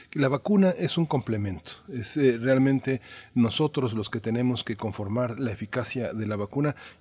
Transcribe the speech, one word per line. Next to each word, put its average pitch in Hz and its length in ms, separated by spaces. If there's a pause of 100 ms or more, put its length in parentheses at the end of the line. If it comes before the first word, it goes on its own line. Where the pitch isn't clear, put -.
que 151 120
la 135 80
vacuna 190 420
es - 260
un 170 80
complemento, 104 680 (200)
es, 120 240
eh, 131 220
realmente 131 640 (320)
nosotros 123 580
los 110 160
que 113 120
tenemos 120 440
que 110 120
conformar 110 600
la 123 140
eficacia 113 640
de 107 120
la 104 100
vacuna, 139 400 (240)